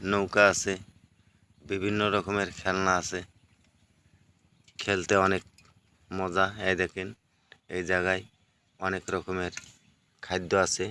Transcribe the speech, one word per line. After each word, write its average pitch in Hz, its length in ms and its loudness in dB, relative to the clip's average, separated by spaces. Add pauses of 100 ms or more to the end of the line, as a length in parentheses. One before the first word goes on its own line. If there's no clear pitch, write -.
(100)
নৌকা 101 320 4 (100)
আছে, 98 220 -2 (880)
বিভিন্ন 101 360 -2 (100)
রকমের 98 380 0 (120)
খেলনা 95 400 0
আছে, 90 200 -6 (1600)
খেলতে 98 360 0 (120)
অনেক 95 160 0 (680)
মজা। 95 360 0 (220)
এই 95 80 2
দেখেন 92 320 -4 (680)
এই 92 160 -4
জায়গায় 92 320 0 (580)
অনেক 95 240 -4 (100)
রকমের 92 380 -4 (720)
খাদ্য 90 300 -2 (140)
আছে 92 240 -4